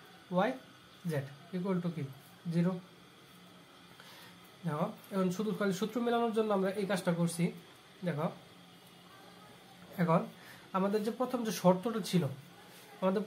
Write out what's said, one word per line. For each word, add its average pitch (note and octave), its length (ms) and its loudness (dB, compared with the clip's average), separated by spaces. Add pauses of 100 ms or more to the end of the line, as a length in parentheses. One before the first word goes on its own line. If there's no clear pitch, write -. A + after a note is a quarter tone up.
(340)
ওয়াই F#3+ 160 4 (640)
জেড C#3 140 0 (300)
equal F#3 280 0
to F3 120 0
কি D3 80 -4 (500)
জিরো। F3 180 4 (1900)
দেখো D#3 220 0 (260)
এখন F#3+ 220 2
শুধু G#3+ 220 -2
খালি G3 240 0
সূত্র G#3+ 140 -4 (100)
মেলানোর A#3 320 2
জন্য A3 200 0
আমরা F#3+ 120 2 (120)
এই G3 100 0
কাজটা F3+ 280 0
করছি। E3+ 240 0 (640)
দেখো D#3 200 -2 (1700)
এখন E3+ 200 6 (560)
আমাদের G3 280 2
যে A3+ 140 0
প্রথম B3 280 0
যে G#3 140 0
শর্তটা F#3 480 4
ছিল, E3+ 140 4 (800)
আমাদের F#3+ 260 2